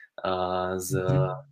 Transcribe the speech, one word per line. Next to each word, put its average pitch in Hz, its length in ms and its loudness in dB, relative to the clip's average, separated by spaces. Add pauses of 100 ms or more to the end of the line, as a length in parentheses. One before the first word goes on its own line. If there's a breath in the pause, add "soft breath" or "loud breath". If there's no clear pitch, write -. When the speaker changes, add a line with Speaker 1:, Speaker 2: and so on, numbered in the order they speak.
(160 loud breath)
Speaker 1:
eh, 92 640 -2
z 92 180 -6
Speaker 2:
Mhm. 92 320 4 (240)